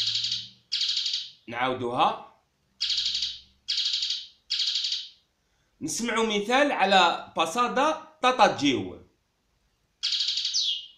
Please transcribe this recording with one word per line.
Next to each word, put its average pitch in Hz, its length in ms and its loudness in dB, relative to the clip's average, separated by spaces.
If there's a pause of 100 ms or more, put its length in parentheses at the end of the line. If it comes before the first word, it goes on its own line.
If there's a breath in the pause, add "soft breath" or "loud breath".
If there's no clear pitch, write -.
(1500)
نعاودوها. 127 880 0 (3500)
نسمعوا 226 440 -2
مثال 226 460 2
على 190 680 4
باسادا 240 600 2 (240)
طاطا 240 360 6
جيو. 117 440 0 (2000)